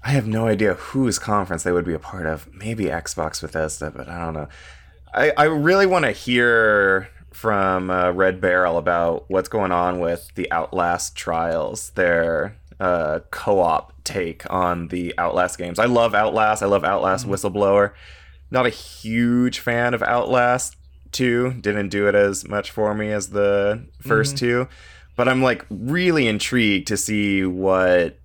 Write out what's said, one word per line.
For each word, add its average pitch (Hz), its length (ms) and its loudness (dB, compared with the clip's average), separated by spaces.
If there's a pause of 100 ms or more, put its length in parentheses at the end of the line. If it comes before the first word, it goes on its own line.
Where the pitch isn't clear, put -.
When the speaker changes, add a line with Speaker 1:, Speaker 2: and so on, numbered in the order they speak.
Speaker 1:
I 120 60 -6
have 131 180 2
no 113 200 0
idea 110 260 2
whose 127 440 -2
conference 92 460 -2
they 90 80 0
would 87 140 2
be 87 80 -4
a 78 60 -4
part 90 260 -10
of. 78 280 -6
Maybe 110 320 -6
Xbox 78 560 -6
Bethesda, 78 500 -6
but - 180 -14
I 85 160 -12
don't 80 80 -6
know. 76 140 -8 (680)
I, 143 240 2
I 147 80 6
really 160 400 4
wanna 175 260 2
hear 110 1000 2 (220)
from, 95 580 0
uh, 90 220 2
Red 92 300 2
Barrel 90 360 2
about 85 520 0
what's 92 200 0
going 98 220 -2
on 90 280 0
with 85 360 -4
the 92 160 -6
Outlast 85 640 -2
Trials, 82 760 -4
their, 85 680 0 (220)
uh, 82 400 0 (100)
co-op 87 640 0 (100)
take - 480 -6
on 87 380 -2
the 87 280 -6
Outlast 87 400 0
games. 87 220 -6
I 113 60 4
love 117 280 2
Outlast. 107 480 2
I 101 40 -2
love 101 180 2
Outlast 95 420 0
Speaker 2:
Mm-hmm. 98 80 -2
Speaker 1:
Whistleblower. 101 600 2 (560)
Not 127 160 0
a 120 40 2
huge 120 880 -2
fan 120 340 0
of 113 100 -2
Outlast 123 720 0 (380)
two. 123 400 0
Didn't 104 360 -4
do 101 200 0
it 101 60 2
as 101 320 2
much 104 240 -6
for 107 220 -2
me 107 180 -4
as 101 180 -6
the 101 560 0 (160)
first 135 340 0
Speaker 2:
Mm-hmm. 127 100 -4
Speaker 1:
two. 123 220 0 (480)
But 123 140 2
I'm, 127 120 2
like, 127 280 0
really 147 580 0
intrigued 107 600 0
to 107 100 -2
see 101 480 0
what 92 800 2